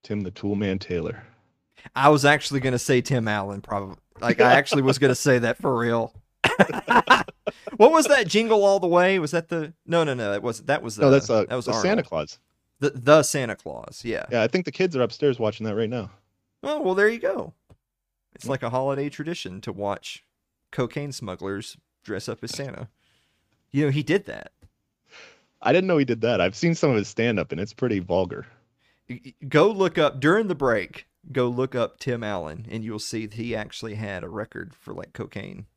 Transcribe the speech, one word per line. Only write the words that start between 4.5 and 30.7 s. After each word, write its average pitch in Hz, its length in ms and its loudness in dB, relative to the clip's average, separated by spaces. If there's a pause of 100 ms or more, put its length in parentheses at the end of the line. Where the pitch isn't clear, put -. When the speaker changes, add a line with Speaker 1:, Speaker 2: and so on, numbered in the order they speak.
Speaker 2:
actually 139 280 4
was 135 160 2
gonna 131 180 4
say 127 240 4
that 117 180 0
for 131 200 0
real. 117 360 0 (300)
<laughs> - 800 4 (520)
What 233 160 10
was 320 160 4
that 269 200 4
Jingle 214 380 2
All 196 140 4
the 180 80 0
Way? 180 320 4
Was 151 120 -4
that 165 180 -4
the, 160 220 -6 (140)
no, 165 180 2
no, 139 120 0
no, 107 180 -2
it 101 80 -4
was, 120 220 -6
that 143 180 0
was, 107 160 -10
Speaker 1:
No, 143 100 4
Speaker 2:
uh, - 40 8
Speaker 1:
that's, 139 180 4
uh, 110 180 2
Speaker 2:
that 120 80 -4
was 120 100 -4
Speaker 1:
the 117 80 -2
Speaker 2:
Arnold. 110 100 0
Speaker 1:
Santa 208 200 0
Claus. - 360 -6 (400)
Speaker 2:
The, 139 100 0
the 143 320 6
Santa 127 340 -4
Claus, - 480 -14
yeah. 113 280 -6
Speaker 1:
Yeah, 117 100 0
I 110 60 2
think 180 180 -2
the 143 60 -8
kids 180 240 -2
are 127 80 2
upstairs 123 340 0
watching 110 300 -4
that 104 80 -4
right 110 140 -2
now. 113 200 -8 (540)
Speaker 2:
Oh, 302 180 -4
well, 185 140 0
there 202 120 4
you 226 120 -2
go. 240 340 -6 (800)
It's - 120 -20
Speaker 1:
Yeah. 139 60 -6
Speaker 2:
like 131 120 -4
a 120 80 -6
holiday 139 380 -2
tradition 135 520 -10
to 113 100 -10
watch 101 520 -8 (480)
cocaine 139 400 -6
smugglers 98 680 -10 (260)
dress - 240 -8
up - 160 -10
as 123 120 -12
Santa. 135 320 -12 (840)
You 143 160 0
know, 139 60 2
he 147 100 0
did 180 240 0
that. - 280 -14 (1080)
Speaker 1:
I 123 100 2
didn't 185 160 4
know 170 120 4
he 139 60 4
did 113 160 -2
that. 113 200 2
I've 92 140 2
seen 170 180 0
some 160 160 2
of 123 60 2
his 101 140 0
stand-up, 113 420 -2
and 82 100 -6
it's 107 120 -8
pretty 113 260 -2
vulgar. 90 480 -2 (600)
Speaker 2:
Y-, 123 160 -14
y-, 131 100 -20 (140)
go 151 220 6
look 190 300 0
up, 135 200 0
during 190 280 2
the 180 80 -2
break, 117 500 -2 (260)